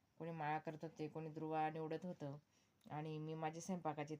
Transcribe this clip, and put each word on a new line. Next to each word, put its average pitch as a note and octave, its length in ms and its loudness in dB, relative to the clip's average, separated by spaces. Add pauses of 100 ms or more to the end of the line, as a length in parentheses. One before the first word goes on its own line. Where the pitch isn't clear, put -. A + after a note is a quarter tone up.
(200)
कोणी E3 120 -2
माळा D#3 260 4
करत D3+ 240 -4
होते, D#3+ 260 -2
कोणी D#3+ 200 -2
दुर्वा D#3 420 4
निवडत D#3+ 340 0
होतं D3 320 -2 (500)
आणि D#3 320 -2
मी D#3 160 -2
माझी D#3+ 260 0
स्वयंपाकाची D#3 580 0